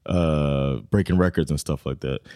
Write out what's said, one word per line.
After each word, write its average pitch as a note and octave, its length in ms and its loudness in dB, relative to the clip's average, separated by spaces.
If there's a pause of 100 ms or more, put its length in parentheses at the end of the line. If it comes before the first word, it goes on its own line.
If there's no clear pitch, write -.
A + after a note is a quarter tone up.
uh, D2 680 0 (140)
breaking F2+ 280 2
records F2 320 2
and D2 80 0
stuff - 280 -6
like C2+ 140 -6
that. C2+ 200 -4 (160)